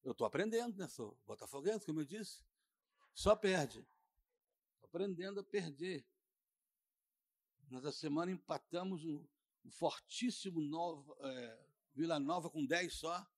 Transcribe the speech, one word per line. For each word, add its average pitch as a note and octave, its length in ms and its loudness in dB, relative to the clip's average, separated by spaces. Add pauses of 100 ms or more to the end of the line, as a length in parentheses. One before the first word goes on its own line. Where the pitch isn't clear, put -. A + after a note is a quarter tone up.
Eu B2+ 120 -2
tô A#2 100 2
aprendendo, A3 540 2
né? F3 100 -4
Sou A2 260 -8 (120)
botafoguense, C#3 580 -2
como D#3 160 0
eu D3 60 -2
disse. G3 360 -8 (680)
Só G#3+ 240 8
perde. F#3 500 2 (920)
Tô - 60 -20
aprendendo F#3+ 540 -2
a G3 40 -10
perder. E3 640 -2 (1600)
Nós, B2+ 160 -8
essa C#3+ 140 -2
semana, D#3+ 340 0
empatamos E3+ 720 -4
um, D3 180 -4 (400)
um - 80 -18
fortíssimo - 920 0
Nova, D3+ 580 -2
é, B2+ 480 -8 (260)
Vila D#3 240 4
Nova D#3+ 300 2
com D3+ 160 0
dez E3 300 2
só. E3+ 320 -4 (120)